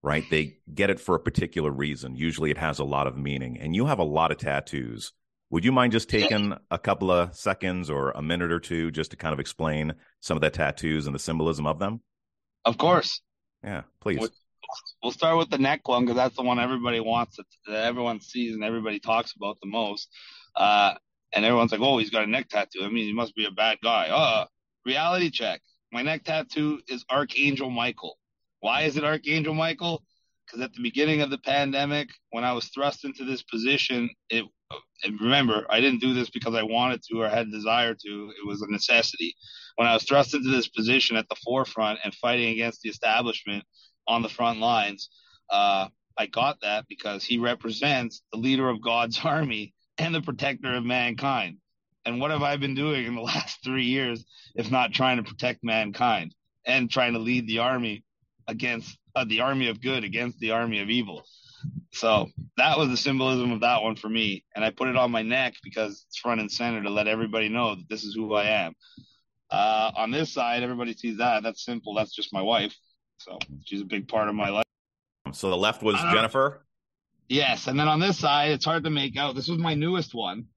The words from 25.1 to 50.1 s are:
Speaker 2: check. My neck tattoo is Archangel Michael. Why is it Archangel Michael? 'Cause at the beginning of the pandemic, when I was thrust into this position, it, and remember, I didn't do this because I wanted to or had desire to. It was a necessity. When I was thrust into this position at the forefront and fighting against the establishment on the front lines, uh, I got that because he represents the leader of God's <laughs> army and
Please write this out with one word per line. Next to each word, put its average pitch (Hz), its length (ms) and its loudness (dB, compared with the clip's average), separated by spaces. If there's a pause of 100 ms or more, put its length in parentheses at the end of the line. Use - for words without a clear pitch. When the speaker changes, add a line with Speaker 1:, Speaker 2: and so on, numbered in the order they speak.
Speaker 2:
check. 101 300 -4 (320)
My 120 100 -6
neck 156 220 -4
tattoo 151 640 -2
is 127 220 -8
Archangel 135 580 0
Michael. 120 480 -4 (440)
Why 123 220 0
is 147 140 0
it 151 80 0
Archangel 156 500 0
Michael? 165 480 -2 (480)
'Cause 120 100 -10
at 127 120 -4
the 120 100 -12
beginning 151 380 2
of 143 100 0
the 135 80 -4
pandemic, 143 680 0 (220)
when 117 140 -4
I 123 100 2
was 117 140 -6
thrust 139 360 -4
into 139 220 -8
this 131 160 -6
position, 120 640 0 (220)
it, 113 160 -2 (580)
and 107 160 -4
remember, 113 480 4
I 110 140 4
didn't 131 180 4
do 127 140 2
this 123 160 -2
because 120 240 -4
I 113 80 2
wanted 117 480 0
to 113 100 -2
or 110 80 2
had 113 220 0
desire 110 440 0
to. 104 380 -10 (100)
It 101 40 -8
was 101 160 -4
a 104 80 -6
necessity. 104 640 2 (420)
When 120 100 4
I 117 60 6
was 113 120 2
thrust 139 300 4
into 131 140 0
this 127 200 2
position 117 480 2
at 110 120 0
the - 160 -6
forefront 113 600 0
and 98 100 -6
fighting 120 340 2
against 113 320 -2
the 113 80 -6
establishment 110 760 0 (420)
on 117 160 2
the 113 80 -2
front 117 300 0
lines, 107 500 0 (400)
uh, 98 380 4 (280)
I 107 100 0
got 127 360 -2
that 104 260 -2
because 104 340 -8
he 123 140 0
represents 120 840 -2 (100)
the 110 60 -8
leader 131 320 2
of 110 100 -2
God's 117 400 0
<laughs> - 40 -8
army 143 500 -2 (260)
and 165 140 0